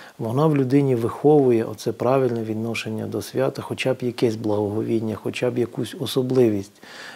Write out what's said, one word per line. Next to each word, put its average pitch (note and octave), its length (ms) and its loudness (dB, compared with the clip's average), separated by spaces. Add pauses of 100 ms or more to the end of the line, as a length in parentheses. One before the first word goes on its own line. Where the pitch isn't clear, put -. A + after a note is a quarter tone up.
(200)
Вона B2+ 280 2
в D3+ 100 4
людині C3+ 380 4
виховує A#2+ 680 4
оце A#2 280 -6
правильне A#2+ 520 0
відношення A2 640 -6
до G#2+ 140 -4
свята, B2+ 400 -4
хоча C3 320 -2
б B2+ 80 -8
якесь A#2+ 340 0
благоговіння, G#2+ 800 -2
хоча B2 360 -4
б A#2+ 60 -6
якусь - 420 -4
особливість, B2+ 840 0 (340)